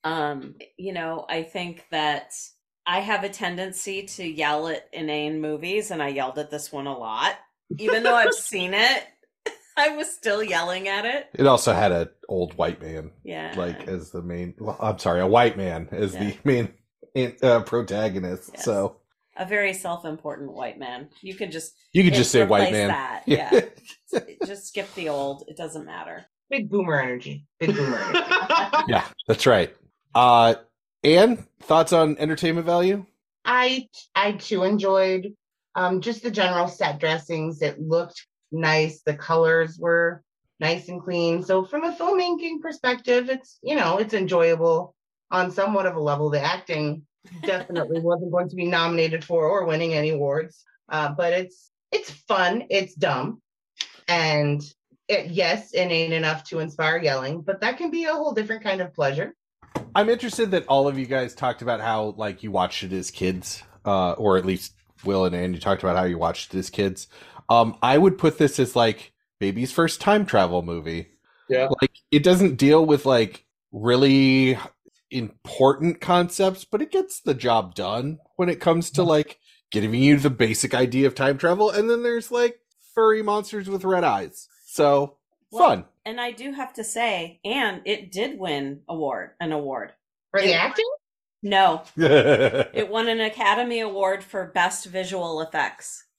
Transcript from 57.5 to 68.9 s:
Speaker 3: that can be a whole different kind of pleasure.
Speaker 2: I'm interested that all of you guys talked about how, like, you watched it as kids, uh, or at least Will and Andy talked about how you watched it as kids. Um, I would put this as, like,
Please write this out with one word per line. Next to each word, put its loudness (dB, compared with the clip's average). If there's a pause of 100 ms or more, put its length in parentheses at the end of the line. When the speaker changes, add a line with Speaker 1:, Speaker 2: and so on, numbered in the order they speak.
Speaker 3:
that -2
can -4
be -4
a 0
whole -2
different -4
kind -2
of -8
pleasure. -4 (600)
Speaker 2:
I'm 4
interested 0
that 0
all 4
of -2
you -4
guys -2
talked -4
about -2
how, -2
like, -6
you -8
watched -2
it -8
as -6
kids, -4 (220)
uh, 2
or 4
at 2
least -4 (320)
Will 2
and 0
Andy -4
talked 0
about 2
how 2
you -2
watched -4
it -4
as -8
kids. -4 (420)
Um, 6
I 4
would 6
put 2
this 2
as, 0
like, 0 (260)